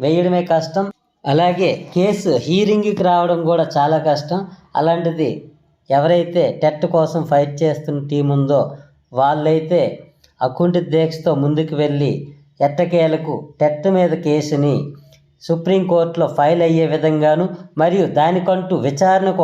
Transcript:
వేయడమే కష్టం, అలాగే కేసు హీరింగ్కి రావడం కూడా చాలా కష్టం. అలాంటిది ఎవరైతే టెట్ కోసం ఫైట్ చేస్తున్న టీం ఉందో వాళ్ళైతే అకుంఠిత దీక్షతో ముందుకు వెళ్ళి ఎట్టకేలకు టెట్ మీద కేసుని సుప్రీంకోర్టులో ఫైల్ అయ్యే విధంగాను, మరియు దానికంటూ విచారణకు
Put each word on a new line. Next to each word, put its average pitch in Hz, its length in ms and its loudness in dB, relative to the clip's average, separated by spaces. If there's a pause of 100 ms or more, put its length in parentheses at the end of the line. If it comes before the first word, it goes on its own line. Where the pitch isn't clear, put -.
వేయడమే 175 400 2 (100)
కష్టం, 165 320 -2 (460)
అలాగే 175 400 2 (260)
కేసు 190 320 0 (160)
హీరింగ్కి 202 640 0
రావడం 175 400 2
కూడా 165 160 2 (100)
చాలా 151 240 2 (100)
కష్టం. 160 300 -2 (380)
అలాంటిది 165 520 0 (680)
ఎవరైతే 170 440 2 (200)
టెట్ 151 340 0
కోసం 160 260 0 (120)
ఫైట్ 143 200 2 (100)
చేస్తున్న 147 500 -2
టీం 143 140 0 (100)
ఉందో 139 240 2 (600)
వాళ్ళైతే 156 600 2 (640)
అకుంఠిత 175 480 0
దీక్షతో 160 380 0 (100)
ముందుకు 151 380 -2
వెళ్ళి 143 320 0 (540)
ఎట్టకేలకు 160 680 0 (260)
టెట్ 151 260 0 (100)
మీద 175 160 2 (120)
కేసుని 147 480 0 (760)
సుప్రీంకోర్టులో 170 800 0 (120)
ఫైల్ 165 280 2
అయ్యే 165 280 2
విధంగాను, 151 500 2 (360)
మరియు 175 240 2 (140)
దానికంటూ 180 560 0 (120)
విచారణకు 185 580 2